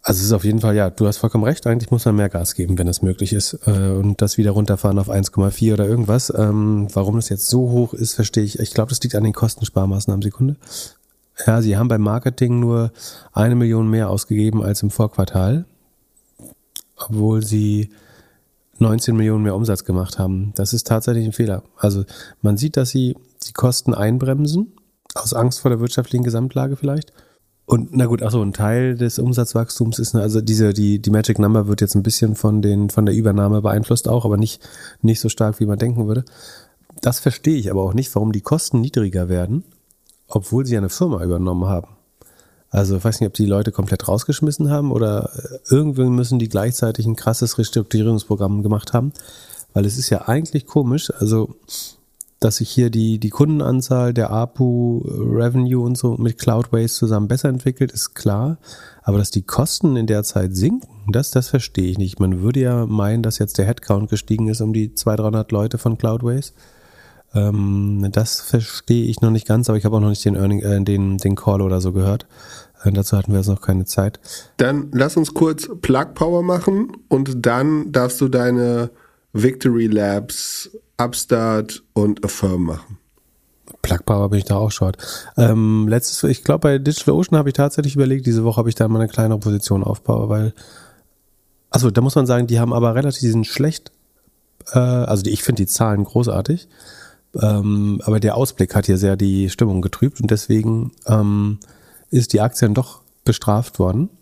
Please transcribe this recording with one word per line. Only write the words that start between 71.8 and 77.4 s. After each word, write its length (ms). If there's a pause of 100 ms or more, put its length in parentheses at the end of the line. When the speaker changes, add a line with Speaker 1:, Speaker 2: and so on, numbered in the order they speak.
Speaker 1:
so 120
gehört. 340 (560)
Äh, 100
dazu 240
hatten 160
wir 60
jetzt 100
noch 140
keine 240
Zeit. 340 (380)
Speaker 2:
Dann 340
lass 240
uns 160
kurz 340 (140)
Plug 340
Power 280
machen 500 (160)
und 380